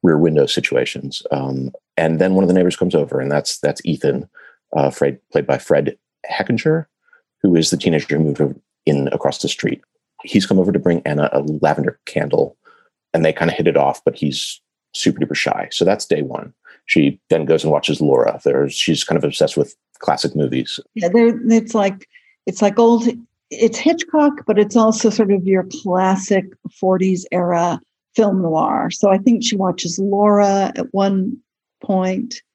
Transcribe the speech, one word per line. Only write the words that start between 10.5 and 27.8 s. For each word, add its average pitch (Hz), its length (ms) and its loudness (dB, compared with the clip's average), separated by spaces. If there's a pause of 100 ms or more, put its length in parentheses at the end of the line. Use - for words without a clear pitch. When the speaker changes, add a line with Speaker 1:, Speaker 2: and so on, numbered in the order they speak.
Speaker 1:
over 90 140 4
to - 80 0
bring - 260 0
Anna 73 260 0
a 69 100 0
lavender 76 680 -2
candle, - 500 -2 (560)
and 80 100 0
they 78 100 2
kind 85 180 -2
of - 60 -6
hit - 100 0
it 76 100 2
off, 69 260 0
but - 120 0
he's - 440 -6 (360)
super - 240 -2
duper - 160 -4
shy. - 360 -2
So - 140 0
that's 95 200 0
day 76 180 -2
one. - 280 -10 (360)
She 69 320 2 (100)
then 80 160 2
goes 80 180 2
and 78 80 0
watches 73 300 0
Laura. 65 420 2
There's, 69 300 0
she's - 300 -2
kind 78 140 -2
of 73 60 0
obsessed 73 320 0
with 71 200 -2 (240)
classic - 360 -2
movies. 64 440 -2 (160)
Speaker 2:
Yeah, 180 140 -2
there, 233 300 2 (120)
it's 226 240 0
like, 196 320 -2 (400)
it's 190 160 -2
like 202 160 2
old, 233 240 4 (480)
it's 226 260 0
Hitchcock, 302 680 0
but 202 100 2
it's 208 180 2
also 220 360 4
sort 208 200 0
of 190 140 0
your 185 220 2 (160)
classic 190 640 0 (260)
forties 185 600 0
era 175 480 0 (360)